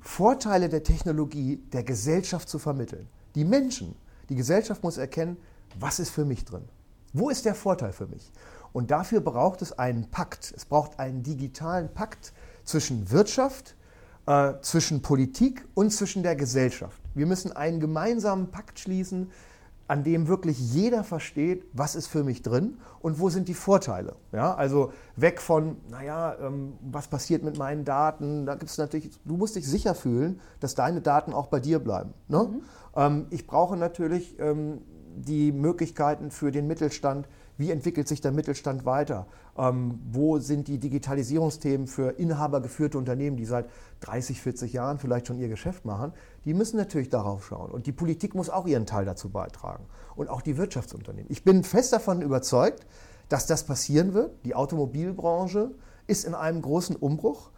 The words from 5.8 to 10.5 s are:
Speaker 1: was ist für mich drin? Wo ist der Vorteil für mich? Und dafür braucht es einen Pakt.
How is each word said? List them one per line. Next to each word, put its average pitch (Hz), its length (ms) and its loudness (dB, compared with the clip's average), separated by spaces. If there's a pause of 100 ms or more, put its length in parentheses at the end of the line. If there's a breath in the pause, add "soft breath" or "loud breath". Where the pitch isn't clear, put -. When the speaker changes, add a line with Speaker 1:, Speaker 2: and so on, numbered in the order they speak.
Speaker 1:
was 151 180 -2
ist 175 120 -4
für 151 140 0
mich 135 200 -2
drin? 87 180 -10 (500)
Wo 226 180 2
ist - 160 -2
der 208 80 2
Vorteil 175 380 0
für 98 140 -10
mich? - 240 -14 (420 loud breath)
Und 123 180 -2
dafür 180 300 4
braucht 156 420 2
es - 140 -8
einen 123 340 0
Pakt. - 440 -6